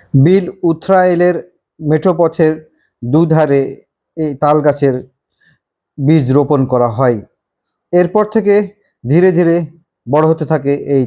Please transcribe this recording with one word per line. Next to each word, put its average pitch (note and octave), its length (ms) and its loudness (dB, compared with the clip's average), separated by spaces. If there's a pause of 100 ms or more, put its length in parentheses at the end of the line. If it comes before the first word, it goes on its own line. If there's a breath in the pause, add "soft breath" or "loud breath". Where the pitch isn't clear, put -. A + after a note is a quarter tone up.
(240 loud breath)
বিল F#3 220 2 (240)
উথরাইলের F3+ 680 0 (540)
মেঠো D#3+ 300 0
পথের D#3+ 340 0 (600)
দুধারে D#3 480 2 (600)
এই D3+ 80 -4 (120)
তাল D3+ 220 2
গাছের C#3 300 0 (1000)
বীজ D3 280 2 (120)
রোপণ C#3+ 240 0 (100)
করা A#2+ 260 0
হয়। B2+ 200 0 (840)
এরপর F3+ 240 0 (120)
থেকে G3+ 200 2 (560)
ধীরে F3+ 260 4
ধীরে E3+ 180 2 (580)
বড় D#3 180 2
হতে D#3+ 200 -2
থাকে C#3+ 220 -2 (220)
এই C3 120 2